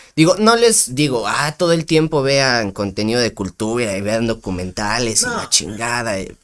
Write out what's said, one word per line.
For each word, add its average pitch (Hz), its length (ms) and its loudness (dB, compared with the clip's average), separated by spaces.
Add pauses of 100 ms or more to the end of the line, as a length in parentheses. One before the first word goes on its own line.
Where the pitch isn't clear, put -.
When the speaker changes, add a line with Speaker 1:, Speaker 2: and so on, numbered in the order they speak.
(160)
Speaker 1:
Digo, 165 220 2
no 220 180 4
les 226 400 2
digo, 127 320 0
"Ah, 139 280 -2
todo 170 160 2
el 160 140 0
tiempo 156 360 2
vean 131 500 2
contenido 104 480 -2
de 117 120 0
cultura 107 640 -2
y 98 40 -4
vean 113 260 0
documentales 107 960 -2
y - 40 -2
Speaker 2:
No. 240 100 -4
Speaker 1:
la - 140 -6
chingada", 113 680 -2
eh, - 260 -8